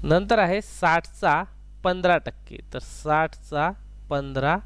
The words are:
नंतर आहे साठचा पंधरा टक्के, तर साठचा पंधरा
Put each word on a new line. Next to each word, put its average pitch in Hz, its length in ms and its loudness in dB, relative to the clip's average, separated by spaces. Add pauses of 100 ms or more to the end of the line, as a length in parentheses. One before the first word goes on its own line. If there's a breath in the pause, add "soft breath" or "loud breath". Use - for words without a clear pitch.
नंतर 196 360 4
आहे 190 240 2
साठचा 165 800 0 (400)
पंधरा 180 360 2
टक्के, - 380 -8 (180)
तर 127 40 -6
साठचा 151 920 -2 (380)
पंधरा 139 580 0